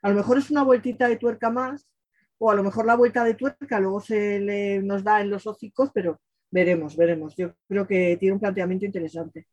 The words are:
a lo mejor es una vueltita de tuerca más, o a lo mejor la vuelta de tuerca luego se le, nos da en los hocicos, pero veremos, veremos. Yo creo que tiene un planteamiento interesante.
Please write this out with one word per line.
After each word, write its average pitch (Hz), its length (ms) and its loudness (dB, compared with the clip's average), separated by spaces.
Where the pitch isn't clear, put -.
a 202 80 0
lo 202 60 4
mejor 214 240 2
es 277 120 -2
una 294 120 2
vueltita 247 440 2
de 233 80 2
tuerca 233 360 -2
más, 254 360 -6
o 220 140 4
a 202 40 6
lo 202 80 2
mejor 220 220 -2
la 233 100 4
vuelta 240 280 4
de 226 120 2
tuerca 262 440 -4
luego 196 220 -2
se 208 400 -2
le, 202 400 -2
nos 196 240 -4
da 214 160 2
en 202 80 -4
los 202 180 -6
hocicos, 220 460 -4
pero 180 260 -4
veremos, 170 460 0
veremos. 160 400 0
Yo 175 160 -6
creo 196 180 -2
que 180 300 0
tiene 190 160 0
un 196 80 -4
planteamiento 190 440 -4
interesante. 165 680 -10